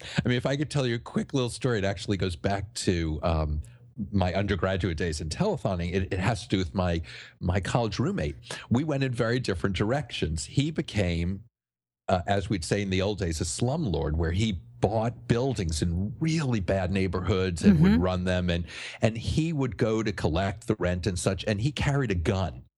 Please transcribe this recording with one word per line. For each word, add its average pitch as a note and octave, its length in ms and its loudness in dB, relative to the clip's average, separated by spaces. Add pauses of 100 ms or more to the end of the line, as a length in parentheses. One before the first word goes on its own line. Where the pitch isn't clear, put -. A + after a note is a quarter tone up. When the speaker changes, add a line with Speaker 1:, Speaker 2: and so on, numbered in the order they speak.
(240)
Speaker 1:
I - 40 0
mean, B2 100 4
if B2+ 80 -2
I C#3 100 0
could D3 140 -4
tell C#3 160 0
you A#2 80 0
a A#2+ 60 -4
quick - 340 -6
little B2 160 0
story, A#2+ 280 0
it F#2+ 60 0
actually G2 320 0
goes F2+ 200 -2
back G2 380 -2
to, E2 500 0
um, D#2 380 2 (480)
my F#2 240 2
undergraduate F#2+ 600 0
days E2 240 -2
in D#2+ 80 -4
telephoning. G2 640 -2
It, F#2+ 220 0
it F#2 60 -2
has F2+ 240 0
to - 60 -14
do G2+ 100 2
with F2 160 -2
my, F2+ 260 2 (400)
my F2+ 200 0
college A2+ 400 0
roommate. C3 340 -2 (340)
We B2 140 4
went C#3 220 0
in C3 80 0
very A#2 260 2
different G2 380 -2
directions. G#2 680 0
He D3 260 0
became, F#2 720 -2 (640)
uh, F#2 180 2
as G2+ 240 0
we'd F#2+ 140 -2
say G#2 180 0
in G2 80 -2
the F#2 120 2
old G2+ 180 0
days, E2 200 -2
a E2+ 40 0
slumlord, F2+ 680 0
where D#2+ 180 0
he G#2 280 0 (200)
bought A2 480 0
buildings A2+ 520 0
in F2 380 0
really D#3+ 400 2
bad F#2 320 0
neighborhoods F#2 720 0
and G#2 180 8
would G2+ 120 6
Speaker 2:
Mm-hmm. F2 100 4
Speaker 1:
run F#2 220 0
them. F2+ 260 2
And, F2 140 0 (360)
and A2 160 2
he D3+ 360 0
would C#3 240 -2
go A2 260 2
to G#2+ 100 0
collect F#2 540 -2
the - 140 0
rent F2+ 260 0
and F2+ 100 0
such, G2 280 -2
and G#2 160 0
he C3+ 100 0
carried C#3 400 0
a F#2+ 60 0
gun F2+ 460 -2 (160)